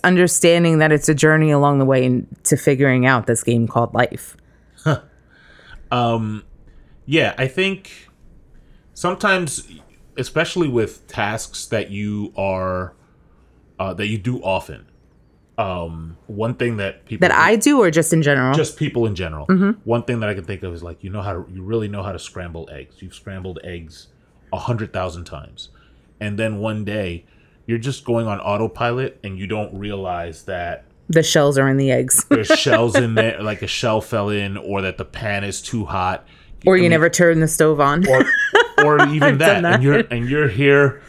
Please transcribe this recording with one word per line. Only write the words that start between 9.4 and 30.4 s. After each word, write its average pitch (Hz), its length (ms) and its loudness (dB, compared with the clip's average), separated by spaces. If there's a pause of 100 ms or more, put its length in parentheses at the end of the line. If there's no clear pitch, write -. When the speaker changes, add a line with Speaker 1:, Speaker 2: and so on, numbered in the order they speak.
Speaker 2:
especially 160 500 -2
with 120 400 -2
tasks - 600 -6
that - 220 -4
you 104 480 -6
are, 95 560 -4 (840)
uh, 92 160 -6
that 104 120 -4
you 110 100 -4
do 123 260 -4
often, 90 420 -4 (720)
um, 85 600 -6 (100)
one 113 280 -4
thing 120 220 -2
that 98 280 -6
people 139 220 0
Speaker 1:
That - 80 4
I 170 200 6
do, 277 260 4
or 180 100 6
just 156 220 2
in 160 80 4
general? 135 340 2
Speaker 2:
Just 156 220 -2
people 120 300 -2
in 101 80 -4
general. 78 320 -8
Speaker 1:
Mm-hmm. 190 240 4 (120)
Speaker 2:
One 117 200 -2
thing 120 160 -4
that 107 100 -4
I - 60 -4
can 98 80 -10
think 92 200 -10
of 90 100 -8
is, 82 100 -14
like, 85 200 -14
you 95 60 -12
know 101 120 -8
how 98 120 -6
to, 85 180 -10
you 92 120 -14
really 107 240 -4
know 101 160 -8
how 98 80 -6
to 87 80 -10
scramble 82 520 -14
eggs. 71 300 -20
You've 92 140 -18
scrambled 92 480 -12
eggs 85 440 -14 (460)
a 92 60 -6
hundred 110 340 -6
thousand 87 320 -8
times. - 440 -18 (520)
And 104 160 -6
then 110 220 -4
one 107 260 -6
day, 95 400 -6 (400)
you're 117 120 -2
just 131 280 -6
going 117 220 -2
on 101 120 -6
autopilot 117 840 -4
and 98 140 -10
you 95 100 -8
don't 104 300 -6
realize 92 640 -8